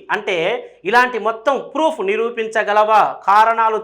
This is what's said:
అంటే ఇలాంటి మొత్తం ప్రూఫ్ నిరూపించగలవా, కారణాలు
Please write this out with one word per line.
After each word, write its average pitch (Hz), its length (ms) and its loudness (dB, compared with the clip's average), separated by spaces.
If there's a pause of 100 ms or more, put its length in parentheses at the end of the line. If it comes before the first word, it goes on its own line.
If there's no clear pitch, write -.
(140)
అంటే 208 220 -4 (520)
ఇలాంటి 247 300 2 (100)
మొత్తం 226 260 -2 (180)
ప్రూఫ్ - 260 0 (120)
నిరూపించగలవా, 214 880 0 (300)
కారణాలు 220 540 4